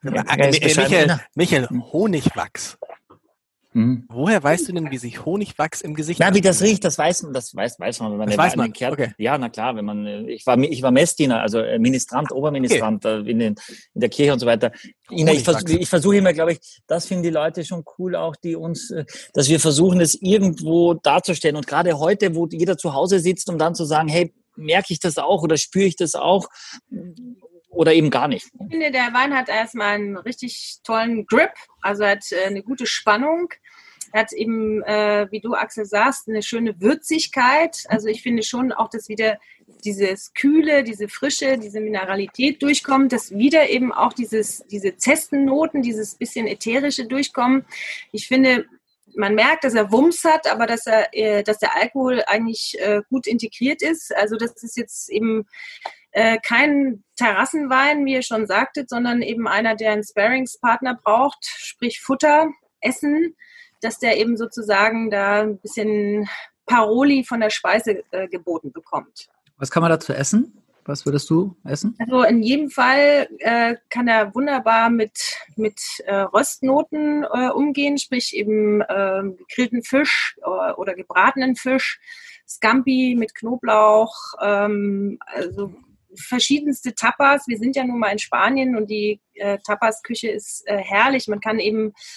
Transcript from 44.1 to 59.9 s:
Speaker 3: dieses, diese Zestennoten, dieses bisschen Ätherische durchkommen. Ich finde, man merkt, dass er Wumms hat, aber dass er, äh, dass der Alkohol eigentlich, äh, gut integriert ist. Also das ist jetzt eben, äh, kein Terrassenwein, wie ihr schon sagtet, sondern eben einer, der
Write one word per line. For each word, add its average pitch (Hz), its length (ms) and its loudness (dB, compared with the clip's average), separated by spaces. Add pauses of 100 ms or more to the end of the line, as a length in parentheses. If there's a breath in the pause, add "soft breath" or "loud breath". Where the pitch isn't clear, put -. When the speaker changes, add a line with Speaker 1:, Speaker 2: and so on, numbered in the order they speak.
Speaker 3:
dieses, 220 580 -4
diese 196 280 -4
Zestennoten, 285 840 0
dieses 220 340 -4
bisschen 233 320 -6
Ätherische 269 580 -2
durchkommen. 262 580 0 (480 loud breath)
Ich 208 160 -10
finde, 262 380 4 (500)
man 202 180 0
merkt, 277 300 2
dass 240 120 0
er 208 180 2
Wumms 311 320 4
hat, 311 260 4
aber 220 160 0
dass 233 200 -4
er, 220 260 2
äh, 214 300 2
dass 214 160 0
der 220 180 0
Alkohol 254 500 0
eigentlich, 220 540 -2
äh, 208 280 2
gut 254 180 -2
integriert 240 540 -2
ist. 320 320 -4
Also 208 220 0
das 226 260 -6
ist 233 140 -14
jetzt - 340 -10
eben, 220 360 -2 (680 loud breath)
äh, 226 320 2
kein 269 600 2 (100)
Terrassenwein, 269 920 0
wie 269 100 0
ihr 254 60 -2
schon 220 240 -4
sagtet, 240 440 -2
sondern 240 320 -2
eben 226 260 -4
einer, 220 300 0
der 220 160 0